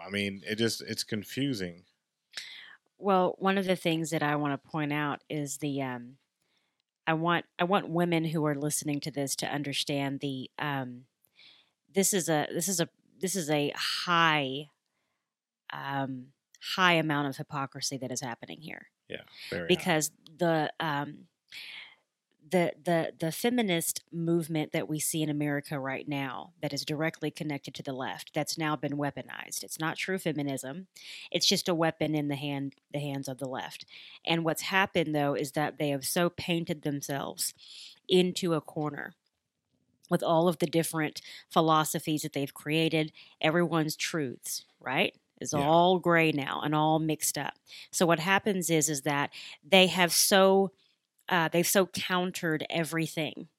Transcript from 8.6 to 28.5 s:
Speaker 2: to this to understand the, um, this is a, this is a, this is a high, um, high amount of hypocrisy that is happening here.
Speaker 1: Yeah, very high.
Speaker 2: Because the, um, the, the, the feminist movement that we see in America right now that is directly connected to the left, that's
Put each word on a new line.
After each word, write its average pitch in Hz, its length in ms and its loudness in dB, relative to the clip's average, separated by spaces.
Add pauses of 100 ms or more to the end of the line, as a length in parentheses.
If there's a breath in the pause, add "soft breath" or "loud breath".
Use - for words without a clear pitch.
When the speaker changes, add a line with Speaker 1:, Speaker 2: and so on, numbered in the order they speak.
Speaker 2:
to - 100 -8
this 139 260 -4
to - 160 -4
understand 139 680 -2
the, 131 380 -6
um, 131 460 -6 (880 soft breath)
this 190 220 2
is 170 140 0
a, 151 240 4
this 165 160 -2
is 175 120 0
a, 165 80 0 (320)
this 180 160 -2
is 156 140 -2
a 147 260 2
high, 151 920 2 (1040)
um, 139 540 -4 (500)
high 180 160 6
amount 151 340 2
of 135 120 -4
hypocrisy 139 580 -6
that 123 160 -8
is 120 80 -6
happening 120 400 -10
here. - 280 -16 (200)
Speaker 1:
Yeah, - 140 -10 (280 loud breath)
very 95 120 -4
high. - 60 -8
Speaker 2:
Because 160 420 2 (260)
the, 160 420 2
um, 147 480 -4 (1200 loud breath)
the, 175 220 2 (120)
the, 165 340 0
the 160 140 -2
feminist 226 720 0 (100)
movement 165 600 0
that 147 140 -2
we 156 120 -4
see 156 240 -2
in 151 80 0
America 147 500 -2
right 135 260 -6
now 139 540 -6
that 143 140 -4
is 139 100 -6
directly 151 460 -4
connected 151 440 -8
to - 80 -12
the 135 120 -8
left, 127 400 -8
that's 151 240 -2